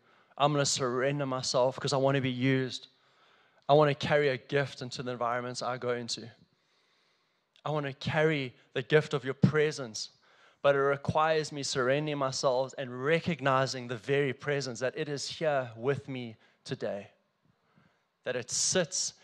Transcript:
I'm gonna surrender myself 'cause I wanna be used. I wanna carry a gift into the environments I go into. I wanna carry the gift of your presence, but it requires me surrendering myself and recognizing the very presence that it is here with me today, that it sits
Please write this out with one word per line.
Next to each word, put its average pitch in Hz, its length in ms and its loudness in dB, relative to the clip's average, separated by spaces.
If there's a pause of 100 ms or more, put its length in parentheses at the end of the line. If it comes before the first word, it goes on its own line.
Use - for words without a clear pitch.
(360)
I'm 147 160 4
gonna 143 140 2
surrender 139 600 0
myself 131 520 0
'cause 139 140 -2
I 143 40 2
wanna 135 240 4
be 127 120 0
used. 131 560 0 (800)
I 143 60 8
wanna 147 200 6
carry 147 340 2
a 131 80 0
gift 139 460 -4
into 127 200 -10
the 123 100 -6
environments 123 500 -4
I 127 160 -4
go 123 120 -2
into. 117 400 -6 (1300)
I 147 60 -4
wanna 143 240 -2
carry 151 600 0 (180)
the 135 100 -2
gift 151 320 4
of 123 100 -2
your 131 100 -4
presence, 139 760 2 (520)
but 143 120 8
it 139 60 2
requires 156 720 2
me 143 100 -6
surrendering 143 560 0
myself 135 580 0
and 127 280 -8
recognizing 135 840 0
the 123 80 -6
very 139 360 0
presence 135 480 -4
that 127 160 -2
it 151 120 -4
is 143 200 -6
here 139 480 -2
with 135 320 -2
me 123 280 -8 (280)
today, 104 480 -8 (1120)
that 123 120 -4
it 120 140 -8
sits - 720 -2